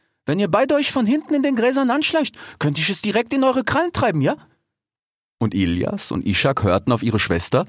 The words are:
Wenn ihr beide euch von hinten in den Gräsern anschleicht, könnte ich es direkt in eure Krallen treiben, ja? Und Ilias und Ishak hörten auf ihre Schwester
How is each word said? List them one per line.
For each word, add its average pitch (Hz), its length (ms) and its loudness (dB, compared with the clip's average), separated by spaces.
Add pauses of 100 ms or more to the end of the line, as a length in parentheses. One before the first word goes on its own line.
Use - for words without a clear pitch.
(260)
Wenn 156 140 -2
ihr 202 100 0
beide 233 260 2
euch 285 160 2
von 254 140 0
hinten 294 280 0
in 285 100 2
den 277 120 2
Gräsern 254 360 2
anschleicht, 302 440 0 (240)
könnte 147 220 0
ich 156 80 -2
es 196 120 0
direkt 214 320 -2
in 269 100 2
eure 262 200 2
Krallen 339 300 0
treiben, 196 280 0
ja? 170 140 2 (1040)
Und 113 140 0
Ilias 92 580 -2
und - 140 -4
Ishak 135 380 0
hörten 98 280 2
auf 117 120 0
ihre 110 160 0
Schwester 92 480 0